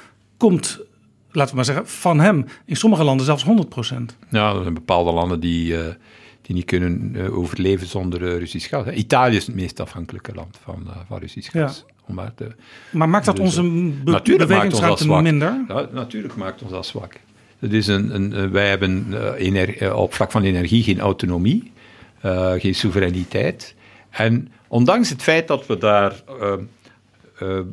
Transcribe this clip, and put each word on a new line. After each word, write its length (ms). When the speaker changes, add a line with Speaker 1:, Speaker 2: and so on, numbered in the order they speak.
Speaker 1:
komt, 420
laten 180
we 60
maar 100
zeggen, 220
van 320
hem. 260
In 100
sommige 280
landen 220
zelfs 180
honderd 260
procent. 480
Speaker 2:
Ja, 240
er 80
zijn 120
bepaalde 380
landen 280
die, 380
eh, 160
die 140
niet 100
kunnen, 500
eh, 220
overleven 500
zonder, 400
eh, 100
Russisch 320
gas. 180
Italië 480
is 120
het 80
meest 240
afhankelijke 540
land 300
van, 240
eh, 80
van 120
Russisch 340
Speaker 1:
Ja. 140
Speaker 2:
gas. 180
Om 80
maar 200
te 120
Speaker 1:
Maar 180
maakt 160
dat 100
Speaker 2:
dus, 100
Speaker 1:
onze 160
Speaker 2:
eh, 60
Speaker 1:
be-, 80
Speaker 2:
natuurlijk 20
maakt 160
ons 80
dat 100
Speaker 1:
bewegingsruimte 560
Speaker 2:
zwak. 180
Speaker 1:
minder? 460
Speaker 2:
Ja, 260
natuurlijk 420
maakt 260
ons 100
dat 140
zwak. 340
Het 140
is 140
een, 280
een, 180
eh, 160
wij 200
hebben, 420
eh, 340
ener-, 360
eh, 160
op 160
vlak 180
van 120
energie 400
geen 160
autonomie, 720
eh, 360
geen 180
soevereiniteit. 1000
En 420
ondanks 420
het 120
feit 260
dat 200
we 100
daar, 440
eh, 120
eh, 200